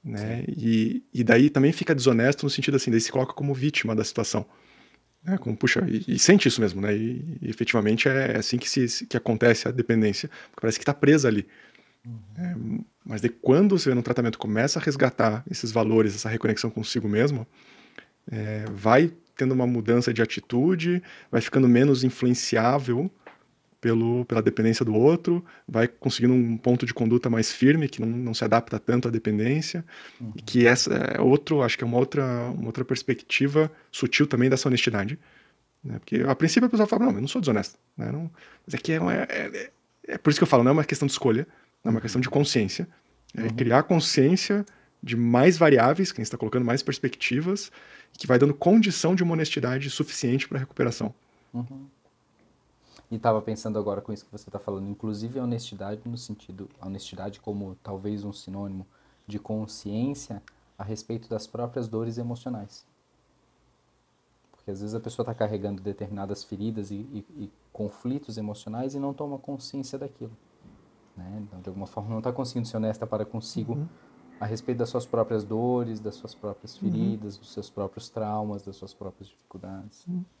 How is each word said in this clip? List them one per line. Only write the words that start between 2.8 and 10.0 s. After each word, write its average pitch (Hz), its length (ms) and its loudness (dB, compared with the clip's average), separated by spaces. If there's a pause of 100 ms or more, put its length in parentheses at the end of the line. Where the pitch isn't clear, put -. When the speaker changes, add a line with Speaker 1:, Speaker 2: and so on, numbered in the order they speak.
Speaker 1:
daí 113 80 4
se 113 120 -2
coloca 131 220 -2
como 143 200 -4
vítima 131 420 -2
da 107 80 0
situação, 110 420 -2 (800)
né, 185 140 0
como, 113 180 -4
puxa, - 320 2
e, 110 280 -2
e 110 40 -2
sente 190 280 6
isso 120 120 2
mesmo, 98 220 0
né, 104 120 0
e, 123 480 -4
e - 80 -6
efetivamente 110 600 0
é, 131 240 0
é - 40 -2
assim 113 200 -2
que - 120 -4
se, 127 200 2
se, - 180 -6
que - 80 -6
acontece 117 520 4
a 120 40 0
dependência, 113 580 2 (200)